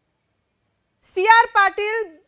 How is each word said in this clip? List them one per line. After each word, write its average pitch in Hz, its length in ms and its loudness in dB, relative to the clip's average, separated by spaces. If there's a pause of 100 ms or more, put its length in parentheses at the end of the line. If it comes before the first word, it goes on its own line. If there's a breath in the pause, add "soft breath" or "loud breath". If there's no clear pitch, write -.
(1040)
સી 381 240 -6
આર 453 200 4
પાટીલ 415 800 -4